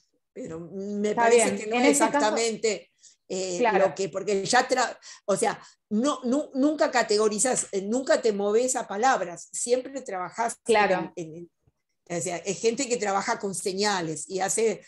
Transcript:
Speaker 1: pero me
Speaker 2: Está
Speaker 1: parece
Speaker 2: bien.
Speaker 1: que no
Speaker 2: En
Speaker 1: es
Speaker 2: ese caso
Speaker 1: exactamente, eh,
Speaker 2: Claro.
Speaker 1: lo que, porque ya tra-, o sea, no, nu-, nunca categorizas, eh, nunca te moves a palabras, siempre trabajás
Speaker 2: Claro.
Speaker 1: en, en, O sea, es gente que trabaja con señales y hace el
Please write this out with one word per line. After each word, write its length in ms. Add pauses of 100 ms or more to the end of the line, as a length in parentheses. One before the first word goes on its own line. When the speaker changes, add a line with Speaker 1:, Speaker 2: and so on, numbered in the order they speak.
(320)
Speaker 1:
pero 280
me 500
Speaker 2:
Está 140
Speaker 1:
parece 280
Speaker 2:
bien. 60
Speaker 1:
que 100
no 100
Speaker 2:
En 80
Speaker 1:
es 160
Speaker 2:
ese 100
caso 140
Speaker 1:
exactamente, 680 (360)
eh, 300
Speaker 2:
Claro. 300
Speaker 1:
lo 80
que, 140
porque 360
ya 220
tra-, 280 (300)
o 100
sea, 240 (300)
no, 340
nu-, 300
nunca 380
categorizas, 800
eh, 100
nunca 400
te 100
moves 440
a 120
palabras, 640
siempre 500
trabajás 600
Speaker 2:
Claro. 520
Speaker 1:
en, 180
en, 180 (580)
O 120
sea, 160
es 240
gente 260
que 100
trabaja 420
con 160
señales 760
y 100
hace 340
el 140